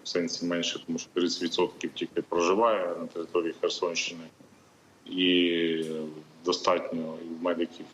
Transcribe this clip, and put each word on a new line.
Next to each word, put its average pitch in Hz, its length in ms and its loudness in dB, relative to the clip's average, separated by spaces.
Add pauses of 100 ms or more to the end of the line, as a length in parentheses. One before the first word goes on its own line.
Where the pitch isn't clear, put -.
в - 40 -10
сенсі 85 380 -2
менше, 85 400 -2
тому 82 120 -4
що - 160 -8
тридцять 90 280 2
відсотків 85 520 0
тільки 85 280 -4
проживає 95 640 4 (140)
на 85 60 -6
території 82 540 -2
Херсонщини. 85 640 -2 (840)
І 85 800 4 (600)
достатньо 82 800 0
і 82 220 -8
медиків 85 500 -2